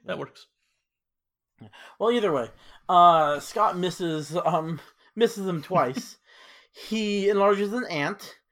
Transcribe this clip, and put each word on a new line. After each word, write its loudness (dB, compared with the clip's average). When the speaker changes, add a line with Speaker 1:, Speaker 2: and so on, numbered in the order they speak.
Speaker 1:
that -10
Speaker 2:
Yeah. -8
Speaker 1:
works. -14
Speaker 2:
Well, 2
either 0
way, -2
uh, 6
Scott -2
misses, -6
um, -2
misses 0
him -4
twice. -2
Speaker 1:
<laughs> -20
Speaker 2:
He 0
enlarges 2
an -4
ant, -6